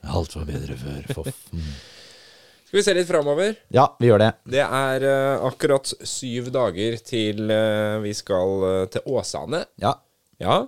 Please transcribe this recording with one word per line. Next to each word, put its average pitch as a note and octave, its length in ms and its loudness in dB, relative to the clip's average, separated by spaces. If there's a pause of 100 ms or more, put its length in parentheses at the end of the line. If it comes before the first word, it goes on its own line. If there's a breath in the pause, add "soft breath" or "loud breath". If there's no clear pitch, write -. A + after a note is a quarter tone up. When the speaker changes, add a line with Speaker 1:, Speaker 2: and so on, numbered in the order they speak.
Speaker 1:
Alt E2 300 -2
var D#2 100 -6
bedre C#2+ 320 -8
før. C#2 320 -10
For C3 220 -6
f-, - 180 -18
mm. D#2 240 -8 (880 loud breath)
Speaker 2:
Skal - 160 -2
vi G3+ 60 2
se G3 100 4
litt F3 140 0
fremover? F3 480 2 (120)
Speaker 1:
Ja, - 280 6
vi A#2+ 120 4
gjør G#2 120 8
det. A2 120 6 (120)
Speaker 2:
Det B2+ 180 0
er, C3 440 0
eh, C3+ 380 2
akkurat C3+ 460 0 (100)
syv B2 500 -6
dager A2+ 480 0
til, G#2+ 480 -4
eh, G#2+ 540 0
vi G#2 120 -4
skal, F#2+ 520 0
eh, F#2+ 220 0
til - 200 -6
Åsane. A#2+ 580 -4 (120)
Speaker 1:
Ja. A2 200 0 (440)
Speaker 2:
Ja, D#3+ 280 2